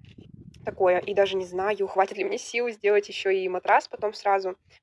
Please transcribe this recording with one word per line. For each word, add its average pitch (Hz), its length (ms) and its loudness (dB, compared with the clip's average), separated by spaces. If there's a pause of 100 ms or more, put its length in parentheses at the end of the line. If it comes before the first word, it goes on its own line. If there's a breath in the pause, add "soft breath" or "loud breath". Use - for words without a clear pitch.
(640)
такое. 180 340 2
И 202 140 -4
даже 190 240 2
не 185 80 -4
знаю, 190 440 -4
хватит 196 300 0
ли 190 60 -2
мне - 140 -4
сил 240 320 -4
сделать 208 380 2
ещё - 220 -4
и 190 180 0
матрас 196 400 2
потом 214 260 -6
сразу. 190 420 0 (260 soft breath)